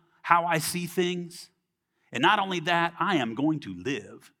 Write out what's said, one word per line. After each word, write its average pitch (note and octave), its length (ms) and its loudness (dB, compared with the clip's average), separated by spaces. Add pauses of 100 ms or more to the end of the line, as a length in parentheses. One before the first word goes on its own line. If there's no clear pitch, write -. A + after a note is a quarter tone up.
(220)
how E3+ 240 4
I E3+ 120 2
see E3+ 300 -4
things. F3 600 -4 (640)
And B2 100 -4
not G3+ 180 6
only F#3+ 220 -2
that, E3+ 380 2
I F#3 160 2
am A#2+ 200 0
going D3+ 260 0
to G2 120 -10
live G2+ 680 -8